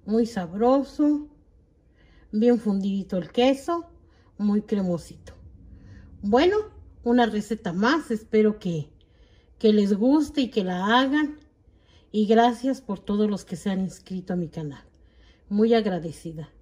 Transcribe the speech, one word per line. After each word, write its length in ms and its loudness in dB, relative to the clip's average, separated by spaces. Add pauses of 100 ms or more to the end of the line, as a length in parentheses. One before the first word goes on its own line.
Muy 200 2
sabroso, 1000 0 (1040)
bien 260 4
fundidito 600 -4
el 120 -8
queso, 560 0 (520)
muy 240 0
cremosito. 720 -6 (880)
Bueno, 340 4 (480)
una 220 4
receta 480 -6
más, 360 0
espero 480 0
que, 300 -6 (680)
que 140 4
les 220 2
guste 460 2
y 100 -2
que 140 -2
la 340 0
hagan. 380 0 (760)
Y 160 0
gracias 540 2
por 180 -8
todos 320 -2
los 140 -8
que 120 -10
se 140 -4
han 100 -2
inscrito 520 -8
a 40 -4
mi 120 -4
canal. 360 -12 (640)
Muy 260 2
agradecida. 760 -4 (140)